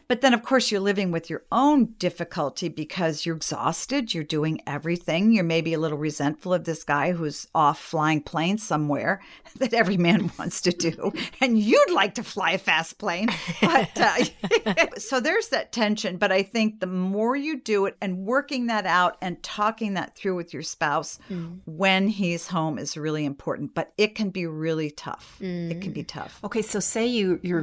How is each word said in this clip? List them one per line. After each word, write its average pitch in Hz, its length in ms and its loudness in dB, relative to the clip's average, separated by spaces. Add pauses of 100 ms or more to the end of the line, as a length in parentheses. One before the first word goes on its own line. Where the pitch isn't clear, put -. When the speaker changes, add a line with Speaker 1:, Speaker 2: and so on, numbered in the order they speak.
Speaker 1:
But 226 100 0
then, 254 140 6
of 233 100 0
course, 262 260 2
you're 202 120 0
living 196 300 2
with 165 180 -4
your - 200 -6
own 269 480 4
difficulty 170 680 -4
because 156 580 -4
you're 165 120 -4
exhausted. - 760 -2
You're 160 120 -4
doing 156 420 -2
everything. 165 640 0
You're 202 140 4
maybe 165 280 0
a 156 60 0
little 151 180 -2
resentful 151 560 -2
of 170 120 0
this 160 180 -4
guy 147 300 0
who's 160 420 -6
off 151 240 4
flying 156 420 0
planes 175 420 -2
somewhere 151 580 0 (180)
<laughs> - 200 -14
that 254 140 -2
every 196 220 4
man 170 380 4
<laughs> - 40 -20
wants - 240 -4
to 175 100 2
do. 175 420 -2 (260)
And 240 180 4
you'd 359 340 6
like 294 240 2
to 240 80 -8
fly 180 280 -2
a 185 60 2
fast 165 400 0
plane. 196 320 -2 (320)
But, 277 360 2
uh, 226 280 4 (720)
<laughs> - 0 -
so 254 240 -2
there's 359 260 0
that - 240 -4
tension. 208 460 -2
But 190 160 2
I 190 100 4
think 220 380 -2
the 185 60 -2
more 196 500 0
you 285 240 -4
do 202 240 2
it - 160 -2
and 190 240 -4
working 262 420 -2
that 214 180 0
out 180 360 2
and 180 200 -6
talking 214 520 -2
that - 240 -6
through 190 180 -2
with 170 180 -8
your 143 100 -8
spouse 151 540 -2 (120)
Speaker 2:
Mm. 175 360 -8
Speaker 1:
when 190 440 2
he's 180 380 -2
home 160 300 -2
is - 200 -8
really 156 260 -2
important. 143 500 -6
But - 240 -4
it 214 180 2
can 208 160 -2
be 180 140 -6
really 156 460 -4
tough. - 480 -14
It 175 420 -6
can 190 120 -6
be 160 100 -8
Speaker 2:
Mm. - 40 -16
Speaker 1:
tough. - 360 -12
Speaker 3:
Okay, 214 180 -2
so 208 180 0
say 226 280 2
you, 202 360 0
you're 175 200 0